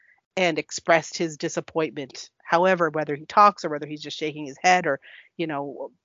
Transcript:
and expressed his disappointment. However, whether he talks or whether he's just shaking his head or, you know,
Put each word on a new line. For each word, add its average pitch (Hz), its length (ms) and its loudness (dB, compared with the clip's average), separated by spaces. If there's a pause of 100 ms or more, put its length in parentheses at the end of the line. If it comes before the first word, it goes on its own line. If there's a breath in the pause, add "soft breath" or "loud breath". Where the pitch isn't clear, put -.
(360)
and 170 220 0
expressed - 580 -2
his 160 200 -4
disappointment. 151 920 -8 (140)
However, 175 460 4
whether 151 260 -4
he 151 100 -12
talks 208 380 6
or 160 60 -4
whether 147 160 -6
he's 151 160 -10
just 147 160 -10
shaking 151 280 -6
his 135 160 -14
head 180 240 6
or, 139 140 0 (360 loud breath)
you 165 100 -4
know, 143 440 -8 (140)